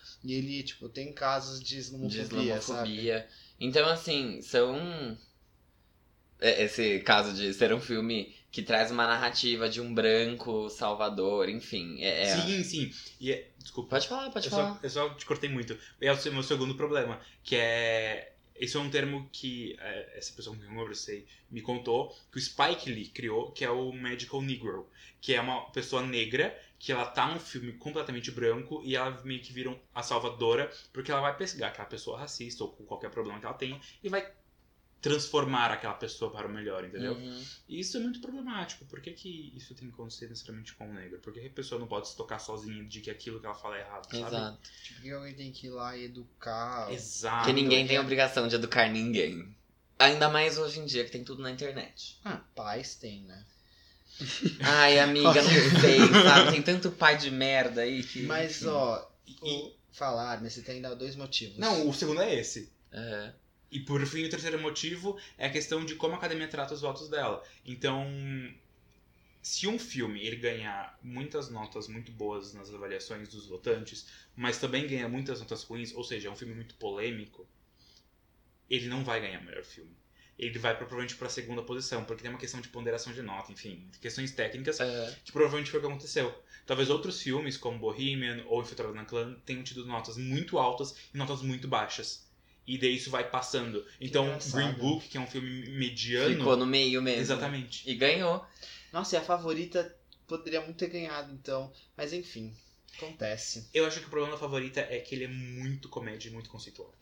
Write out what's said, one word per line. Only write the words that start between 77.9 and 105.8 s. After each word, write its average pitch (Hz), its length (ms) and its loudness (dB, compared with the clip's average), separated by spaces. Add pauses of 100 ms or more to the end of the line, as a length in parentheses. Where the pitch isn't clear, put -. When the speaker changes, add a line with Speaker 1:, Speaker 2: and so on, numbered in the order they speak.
Speaker 3:
ele 123 200 -2
não 127 160 -2
vai 117 160 -2
ganhar 95 200 -8
o - 40 -16
melhor - 200 -12
filme. 82 320 -20 (420)
Ele 120 200 -6
vai 113 180 0
provavelmente 123 400 -8
pra 123 120 -6
segunda 120 340 -6
posição, 127 420 -6
porque 113 180 -8
tem 120 80 -10
uma 127 80 -10
questão 123 220 -10
de 117 80 -14
ponderação 117 440 -4
de 123 100 -10
nota, 98 300 -10
enfim, 95 380 -14 (100)
questões 131 300 -6
técnicas, 131 500 -2
Speaker 2:
Aham. 120 340 -4 (100)
Speaker 3:
que - 80 -16
provavelmente 147 380 4
foi 151 100 0
o - 20 -8
que 143 60 0
aconteceu. 135 440 -2 (320)
Talvez 131 260 2
outros 165 300 0
filmes, 135 360 -2
como 117 220 -4
Bohemian 120 680 -2
ou 117 160 2
Infiltrado 110 320 -6
na 107 100 -10
Clã, 117 300 -4 (100)
tenham 131 200 -6
tido 127 200 -10
notas 113 320 -6
muito 131 420 0
altas 143 360 2 (180)
e 143 60 -8
notas 135 240 -4
muito 131 240 -2
baixas. 110 600 -4 (400)
E 127 100 -4
daí 127 200 4
isso 131 140 -6
vai 123 180 0
passando. 120 560 -2 (140)
Então, 135 280 2
Speaker 1:
Engraçado. 139 260 -4
Speaker 3:
Green 139 220 2
Book, 139 340 0
que - 80 -8
é 131 40 -4
um 127 60 -4
filme 127 440 -8
mediano 127 680 2
Speaker 2:
Ficou 135 180 6
no 123 120 4
meio 131 340 4
mesmo. 127 220 2
Speaker 3:
Exatamente. 135 680 -2
Speaker 2:
E 123 40 0
ganhou. 165 500 2 (480)
Speaker 1:
Nossa, 180 240 0
e - 20 6
a 160 40 -2
favorita 170 760 0 (300)
poderia 160 340 -4
muito 160 160 -10
ter 175 120 -2
ganhado, 151 440 -6
então. 135 400 -6 (240)
Mas 147 160 -6
enfim, 113 420 -8 (440)
acontece. 113 720 -6
Speaker 3:
Eu 156 140 6
acho 160 140 -2
que 156 60 -12
o 143 40 -16
problema 147 240 -2
da - 40 -8
favorita 135 420 -2
é 123 200 -2
que - 140 -10
ele 127 100 -4
é 127 40 -6
muito 131 600 -6